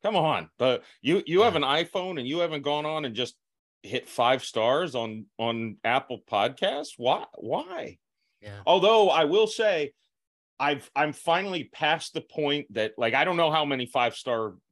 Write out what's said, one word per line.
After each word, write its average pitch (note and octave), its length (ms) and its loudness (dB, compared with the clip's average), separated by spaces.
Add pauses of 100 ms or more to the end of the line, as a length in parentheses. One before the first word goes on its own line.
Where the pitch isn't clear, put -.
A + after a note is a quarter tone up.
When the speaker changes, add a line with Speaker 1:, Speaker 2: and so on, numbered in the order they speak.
Speaker 1:
come G#3 140 0
on." C#3+ 320 2 (100)
But B2+ 240 2 (200)
you, E3+ 240 0
you F3 160 4
have A3 120 4
Speaker 2:
Yeah. D#3+ 40 0 (200)
Speaker 1:
an E3 60 0
iPhone F#3 340 -6
and B2 80 -8
you D3+ 120 -4
haven't D#3 240 -2
gone D3 240 -2
on D#3 180 -6
and A#2 100 -8
just A#2+ 200 -6 (480)
hit A#2 260 -8
five B2+ 340 2
stars C3 520 -2
on, A2 320 -6 (120)
on A2+ 460 -4
Apple A#2+ 360 -2 (100)
Podcasts? C3+ 680 -2
Why? B2+ 300 0 (100)
Why? D#3+ 640 -8 (420)
Speaker 2:
Yeah. G2+ 260 -16
Speaker 1:
Although F#3+ 440 6
I D#3 140 4
will G3+ 220 4
say, G3 460 0 (680)
I've, C#3+ 380 -2
I'm D3+ 160 2
finally F3 520 -2
past D#3 500 -2
the D#3+ 80 -6
point D3 500 -4
that, A2 240 -2
like, A2+ 160 0
I C3+ 120 2
don't F3+ 120 0
know E3 140 4
how D#3 160 0
many C3 180 -4
five-star, A#2 680 -2 (180)